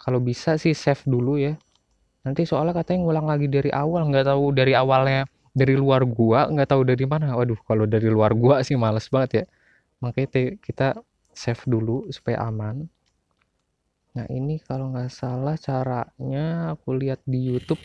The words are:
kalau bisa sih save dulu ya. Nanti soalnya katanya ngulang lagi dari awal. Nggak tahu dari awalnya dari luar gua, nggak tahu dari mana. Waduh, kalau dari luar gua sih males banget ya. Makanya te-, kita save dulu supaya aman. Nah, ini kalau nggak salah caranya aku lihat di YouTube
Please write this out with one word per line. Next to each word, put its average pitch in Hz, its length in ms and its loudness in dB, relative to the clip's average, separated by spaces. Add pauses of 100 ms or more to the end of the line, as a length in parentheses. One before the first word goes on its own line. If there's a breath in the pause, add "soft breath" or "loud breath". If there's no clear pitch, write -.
kalau 127 240 0
bisa 123 320 0
sih 156 160 0
save - 320 -2
dulu 127 320 0
ya. 147 240 -2 (640)
Nanti 139 240 -2
soalnya 156 260 -2
katanya 175 320 -2
ngulang 156 220 0
lagi 147 220 0
dari 139 200 0
awal. 156 380 0
Nggak 139 220 2
tahu 139 260 2
dari 131 160 4
awalnya 135 560 2 (220)
dari 135 260 2
luar 135 300 4
gua, 113 420 2
nggak 147 220 0
tahu 135 160 4
dari 127 200 2
mana. 143 300 -2
Waduh, 120 300 0
kalau 110 200 2
dari 110 220 2
luar 110 260 4
gua 127 300 4
sih 139 140 0
males 110 340 0
banget 131 180 0
ya. 107 140 0 (580 soft breath)
Makanya 127 300 -4
te-, 127 260 -2
kita - 380 -4 (380)
save - 320 -6
dulu 117 440 -2
supaya - 360 -4
aman. 110 400 -6 (1200)
Nah, 120 160 -10
ini 139 320 -6
kalau 131 320 -8
nggak 127 180 -6
salah 127 460 -6
caranya 135 1200 -6
aku 131 240 -6
lihat 135 240 -4
di 127 320 -2
YouTube 127 300 -4